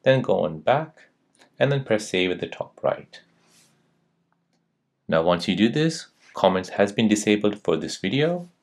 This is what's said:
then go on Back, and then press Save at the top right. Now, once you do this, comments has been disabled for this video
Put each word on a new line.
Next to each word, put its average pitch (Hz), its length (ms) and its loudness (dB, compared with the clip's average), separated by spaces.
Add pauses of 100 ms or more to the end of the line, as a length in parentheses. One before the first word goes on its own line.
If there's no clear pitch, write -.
then 131 180 4
go 92 220 0
on 80 160 -4
Back, 147 500 -2 (480)
and 135 140 2
then 135 120 -2
press 107 260 -2
Save 92 220 0
at 87 80 -4
the 85 80 -6
top - 360 -12
right. - 380 -4 (1900)
Now, 82 160 2
once 87 240 0
you 95 80 0
do 107 140 4
this, 160 380 -2 (280)
comments 92 340 0
has 101 220 0
been 110 160 0
disabled 104 560 2
for 82 120 2
this - 220 -8
video 156 500 -2 (160)